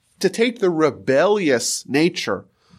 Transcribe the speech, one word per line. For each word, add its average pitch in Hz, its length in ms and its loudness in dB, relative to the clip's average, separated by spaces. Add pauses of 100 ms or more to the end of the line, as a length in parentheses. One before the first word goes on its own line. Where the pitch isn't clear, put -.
(200)
to 190 100 0
take 240 300 -2
the 190 100 2
rebellious 147 1200 0
nature 135 580 -2 (340)